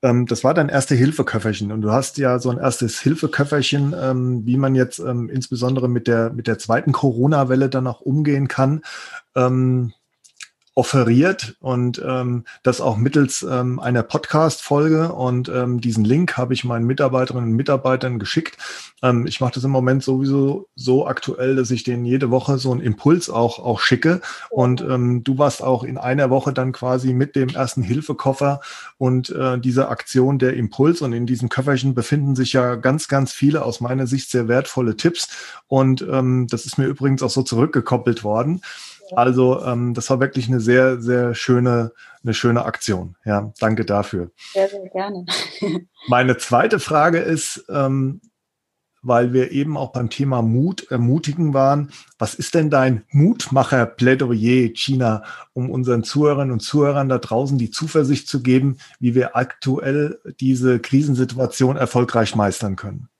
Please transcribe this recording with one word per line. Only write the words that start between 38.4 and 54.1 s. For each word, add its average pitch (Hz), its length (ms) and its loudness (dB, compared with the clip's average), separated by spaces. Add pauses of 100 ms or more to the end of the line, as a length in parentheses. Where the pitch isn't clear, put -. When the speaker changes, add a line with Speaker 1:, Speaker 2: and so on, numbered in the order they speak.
Speaker 1:
Also, 127 480 4
ähm, 120 300 -2
das 120 160 -8
war 131 100 2
wirklich 131 280 -2
eine 123 120 2
sehr, 123 420 4
sehr 120 320 0
schöne, 123 580 2 (320)
eine 117 100 -2
schöne 117 320 2
Aktion. 90 500 -6 (100)
Ja, 104 340 -2
danke 107 260 0
dafür. 98 460 -4 (220)
Speaker 2:
Sehr, 196 160 0
sehr 196 200 -14
gerne. 185 360 -8 (360)
<laughs> 180 260 -4 (200)
Speaker 1:
Meine 123 300 4
zweite 185 420 2
Frage 156 400 2
ist, - 500 -4
ähm, 135 520 -2 (800)
weil 123 300 2
wir 127 200 2
eben 143 260 -2
auch 139 160 -8
beim 123 160 -4
Thema 131 320 -2
Mut, 127 500 0
Ermutigen 143 640 0
waren. 139 400 2 (240)
Was - 160 -4
ist - 220 -8
denn 156 140 2
dein 131 420 2
Mutmacher-Plädoyer, 127 1600 2